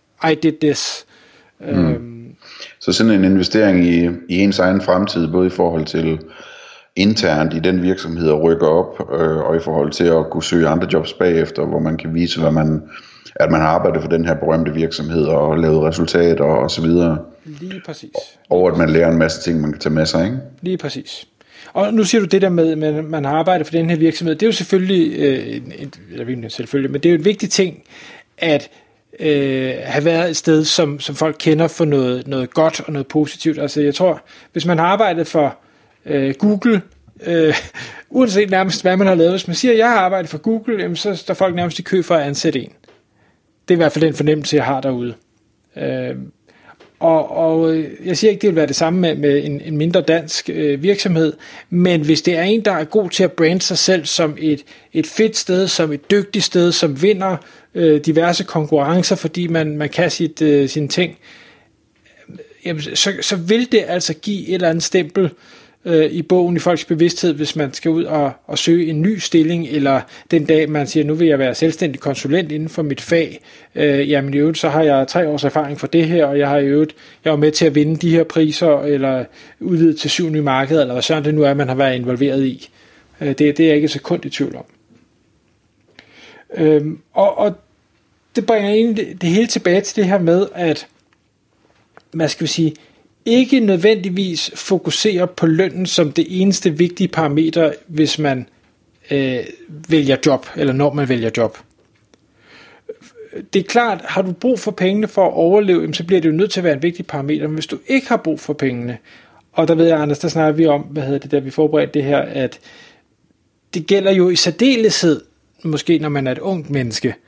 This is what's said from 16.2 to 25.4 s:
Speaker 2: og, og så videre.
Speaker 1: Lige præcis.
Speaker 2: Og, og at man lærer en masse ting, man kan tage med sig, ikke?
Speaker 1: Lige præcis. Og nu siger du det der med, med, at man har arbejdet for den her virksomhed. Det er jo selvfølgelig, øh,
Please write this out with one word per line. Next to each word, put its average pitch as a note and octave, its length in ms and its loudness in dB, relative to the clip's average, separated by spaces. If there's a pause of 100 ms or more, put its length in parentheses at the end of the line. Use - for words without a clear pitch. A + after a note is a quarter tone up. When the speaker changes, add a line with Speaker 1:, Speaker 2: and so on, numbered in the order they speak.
Speaker 2:
og, D2 140 2
og B1+ 120 -2
så E2 120 -6
videre. E2 360 2 (260)
Speaker 1:
Lige F3 420 -16
præcis. D#3 240 -16 (400)
Speaker 2:
Og, F2+ 120 2
og F2+ 60 4
at E2 100 -2
man D#2+ 120 2
lærer E2 200 4
en E2 80 2
masse D#2+ 240 0
ting, E2 180 -2
man D2+ 120 -2
kan - 80 -10
tage D#2 140 -2
med D#2 120 0
sig, E2 180 0
ikke? B2 140 -4 (220)
Speaker 1:
Lige F3+ 160 -4
præcis. - 520 -12 (440)
Og G#3 220 0
nu A3 100 4
siger A3+ 160 2
du F#3+ 60 0
det F#3+ 160 2
der F#3+ 60 6
med, E3 280 2
med, D#3 180 0
at D#3 100 -4
man D#3 200 -4
har C#3 80 -2
arbejdet D#3+ 340 2
for - 60 -18
den E3 180 0
her E3+ 60 0
virksomhed. D#3+ 380 0
Det D#3 80 -6
er A3+ 60 4
jo G#3+ 40 2
selvfølgelig, F#3 680 0
øh, C3 380 -2